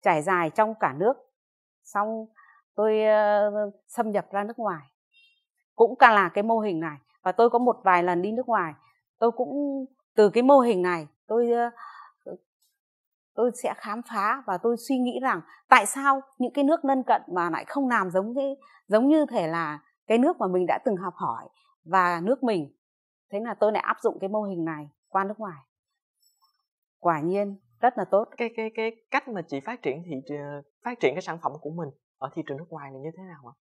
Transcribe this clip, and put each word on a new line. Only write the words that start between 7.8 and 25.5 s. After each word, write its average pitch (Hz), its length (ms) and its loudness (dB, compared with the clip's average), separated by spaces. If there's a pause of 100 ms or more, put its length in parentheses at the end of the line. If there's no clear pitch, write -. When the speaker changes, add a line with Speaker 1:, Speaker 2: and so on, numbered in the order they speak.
Speaker 1:
vài 180 180 6
lần 175 200 0
đi 208 100 -4
nước 247 140 -6
ngoài, 180 280 -2 (440)
tôi 226 140 2
cũng 269 520 -4 (320)
từ 208 140 6
cái 233 120 2
mô 277 160 8
hình 233 240 4
này, 175 240 -2 (200)
tôi, 233 240 0 (720)
ờ, - 100 -14 (1000)
tôi 233 160 2 (120)
sẽ 214 140 -4
khám 220 240 -10 (100)
phá 226 360 -2
và 185 120 -2
tôi 233 180 0 (120)
suy 262 100 0
nghĩ 247 240 -2
rằng 220 180 -2 (280)
tại 233 180 8
sao 269 340 0 (180)
những 247 140 -2
cái 285 120 0
nước 320 200 2
lân 269 180 0
cận 233 200 0 (120)
mà 175 160 0
lại 160 140 -6
không 277 240 -4
làm 202 220 0
giống 202 240 -2
cái, 269 220 -4 (300)
giống 220 220 4
như 302 180 4
thể 214 200 -2
là 156 320 -4 (280)
cái 220 120 2
nước 302 200 2
mà 226 80 -2
mình 185 200 0
đã 214 180 0
từng 214 120 0
học 180 200 -8
hỏi 123 320 -6 (360)
và 175 380 0
nước 247 200 -2
mình. 190 300 -2 (600)
Thế 202 80 -6
là 226 140 -8
tôi 214 180 2
lại 202 100 -2
áp - 200 -2
dụng 214 180 -2
cái 190 80 -6
mô 214 140 -4
hình 185 220 -6
này 151 240 -8 (200)
qua 196 160 -2
nước 208 140 -8
ngoài. 170 240 -14 (1400)